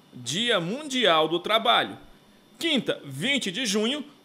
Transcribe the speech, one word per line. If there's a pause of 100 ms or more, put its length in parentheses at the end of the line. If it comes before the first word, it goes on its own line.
(120)
Dia
Mundial
do
Trabalho. (640)
Quinta,
vinte
de
junho, (200)